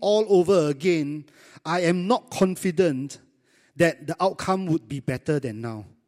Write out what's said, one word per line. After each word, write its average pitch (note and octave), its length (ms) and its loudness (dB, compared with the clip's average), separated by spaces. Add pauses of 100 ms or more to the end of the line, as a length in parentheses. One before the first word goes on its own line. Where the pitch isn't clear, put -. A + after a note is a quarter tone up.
all G#3+ 260 2
over F3+ 420 4
again, D3+ 560 -2 (380)
I F3 180 -2
am F3+ 260 0
not A#3+ 240 0
confident E3+ 880 0 (580)
that D#3+ 300 0
the E3 140 -8
outcome F#3+ 440 0
would D#3+ 240 -2
be C#3+ 100 -8
better C#3 400 -4
than A2+ 220 -8
now. A2 240 -10 (220)